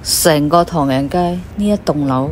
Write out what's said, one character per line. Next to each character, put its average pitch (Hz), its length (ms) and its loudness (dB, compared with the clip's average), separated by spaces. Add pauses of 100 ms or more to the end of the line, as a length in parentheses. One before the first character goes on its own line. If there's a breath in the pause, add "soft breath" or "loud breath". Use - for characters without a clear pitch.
成 151 460 2
個 170 160 4
唐 165 240 -2
人 139 220 0
街 180 80 0 (380)
呢 208 120 0
一 208 60 2
棟 151 320 -2
樓 131 260 0